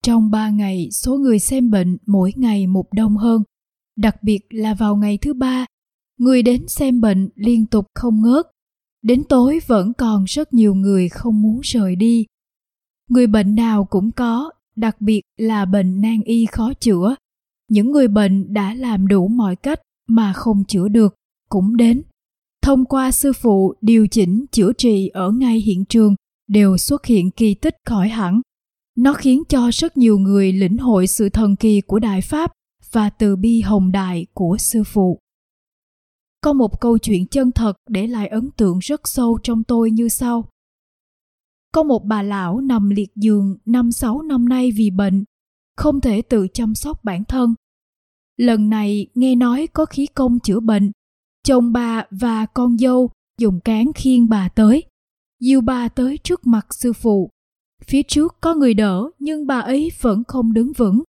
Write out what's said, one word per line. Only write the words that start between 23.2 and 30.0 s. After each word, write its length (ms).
phụ 480
điều 260
chỉnh 440
chữa 260
trị 300
ở 240
ngay 280
hiện 260
trường, 300
đều 300
xuất 280
hiện 260
kỳ 220
tích 220
khỏi 240
hẳn. 320
Nó 160
khiến 360
cho 240
rất 240
nhiều 200